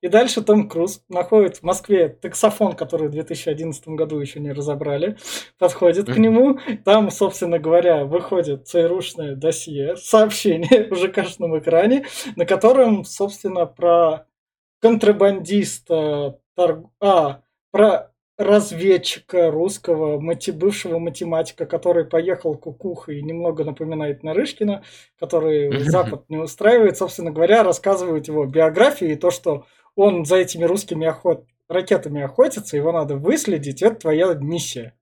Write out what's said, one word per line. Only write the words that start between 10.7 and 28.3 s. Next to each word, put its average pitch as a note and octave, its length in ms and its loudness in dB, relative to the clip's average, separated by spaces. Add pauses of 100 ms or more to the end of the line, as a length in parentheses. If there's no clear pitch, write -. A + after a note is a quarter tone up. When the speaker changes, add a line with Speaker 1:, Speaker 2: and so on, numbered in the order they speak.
Speaker 1:
<laughs> - 40 -8
в G3 60 -4
Ж F#3 120 0
К F#3 160 -2
шном E3+ 340 -6
экране, F#3 480 2 (300)
на G#3 100 0
котором, A3 580 4
собственно, F#3+ 600 -4
про E3+ 600 2 (560)
контрабандиста, F#3+ 1600 0 (160)
торг-, D#3+ 340 0 (100)
а, E3+ 420 2 (300)
про G3+ 400 4 (260)
разведчика F#3 1120 2
русского, D#3 680 -2
мати-, E3 320 -6
бывшего F3 460 -4
математика, E3 680 -6
который F3 400 0
поехал E3+ 500 -2
кукухой D#3 600 -12
и C#3+ 40 -10
немного D#3+ 420 -4
напоминает D3+ 600 -6
Нарышкина, G3+ 580 -2 (380)
который D#3 500 0
Speaker 2:
Мгм. C3+ 140 -2
Speaker 1:
Запад D#3 460 0
не D#3 80 -6
устраивает, G3+ 600 2
собственно F3 340 -6
говоря, F3+ 320 4
рассказывают F3+ 640 -2
его D3+ 180 -2